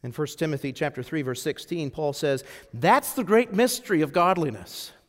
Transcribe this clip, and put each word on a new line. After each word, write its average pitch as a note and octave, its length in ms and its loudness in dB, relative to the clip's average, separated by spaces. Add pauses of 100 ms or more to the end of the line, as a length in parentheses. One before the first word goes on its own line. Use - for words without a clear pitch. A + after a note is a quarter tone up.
In B2 100 -10
First D3 260 -6
Timothy C#3+ 340 -4
chapter C#3 300 -4
three, D#3 180 -4
verse B2+ 220 -4
sixteen, D#3 480 -4
Paul D3 240 -4
says, C#3 280 0 (300)
"That's F#3 400 4
the B3+ 100 -2
great A3 300 4
mystery G#3 480 2
of C#3+ 140 0
godliness. E3+ 760 0 (160)